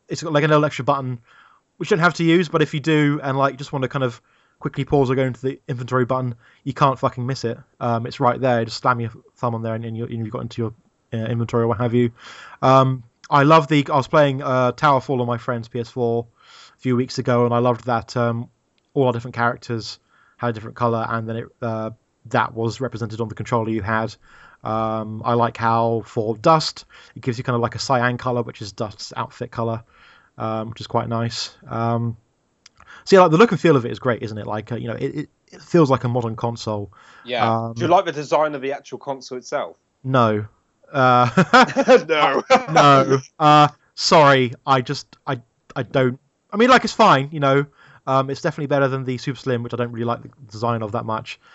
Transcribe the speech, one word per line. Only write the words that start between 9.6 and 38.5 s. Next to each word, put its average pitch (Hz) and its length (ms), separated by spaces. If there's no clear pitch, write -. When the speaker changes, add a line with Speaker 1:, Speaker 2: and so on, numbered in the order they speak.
Speaker 1:
there, 113 120
and, 113 100
and 110 120
you, 117 80
and 123 100
you've 113 160
got 123 120
into 120 200
your, 113 120
uh, 113 140
inventory 117 380
or 113 40
what 110 100
have 120 160
you. 120 160
Um, 131 400
I 147 120
love 151 260
the, 147 240
I 151 40
was 131 120
playing, 143 340
uh, 127 300
Towerfall 135 480
on 123 60
my 120 100
friend's 117 320
P 123 100
S 117 120
four 117 360
a - 60
few 127 160
weeks 123 220
ago, 120 260
and 120 80
I 117 60
loved 120 260
that, 117 320
um, 117 320
all 139 120
our 123 60
different 117 220
characters 117 640
had 120 100
a 120 60
different 110 220
colour, 117 300
and 113 220
then 113 80
it, 123 120
uh, 110 300
that 117 280
was 113 260
represented 113 400
on 113 80
the - 60
controller 110 340
you 110 140
had. 110 340
Um, 110 600
I 120 100
like 117 220
how 117 500
for 110 300
Dust, 156 500
it 117 80
gives 120 160
you 127 60
kind 127 100
of, 120 60
like, 117 140
a 107 40
cyan 123 380
colour, 120 260
which - 200
is 98 100
Dust's - 420
outfit 120 360
colour, 117 340
um, 110 320
which - 100
is 113 60
quite 117 220
nice. 117 460
Um, 117 480
so 190 120
yeah, 185 60
like, 175 80
the 156 60
look 226 160
and 165 80
feel 160 160
of 117 80
it 120 80
is 107 60
great, 117 240
isn't 107 160
it? 107 80
Like, 107 260
uh, 117 40
you 117 120
know, 113 60
it, - 200
it, 151 140
it - 140
feels 156 280
like 127 140
a 123 40
modern 117 260
console. 110 580
Speaker 2:
Yeah. 117 420
Speaker 1:
Um, 113 80
Speaker 2:
Do 117 80
you 139 60
like 180 180
the 165 60
design 151 420